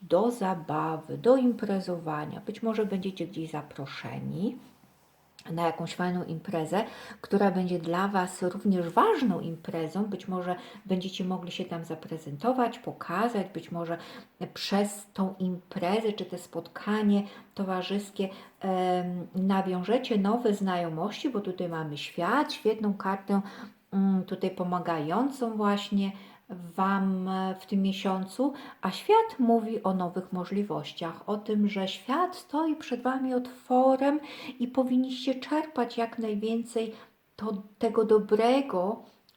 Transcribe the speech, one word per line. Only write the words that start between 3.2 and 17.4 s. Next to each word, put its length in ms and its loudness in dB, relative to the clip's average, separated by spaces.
gdzieś 240 -8
zaproszeni 1080 -6
na 140 0
jakąś 300 -2
fajną 280 0
imprezę, 600 -2
która 300 4
będzie 280 0
dla 280 0
was 340 0
również 480 2
ważną 500 4
imprezą. 640 -4
Być 220 -6
może 280 -2
będziecie 400 -2
mogli 260 -4
się 140 -6
tam 200 -8
zaprezentować, 920 -2
pokazać, 760 -2
być 180 -10
może 260 -4
przez 600 -2
tą 260 -2
imprezę 760 0
czy 120 -6
te 120 -8
spotkanie 840 0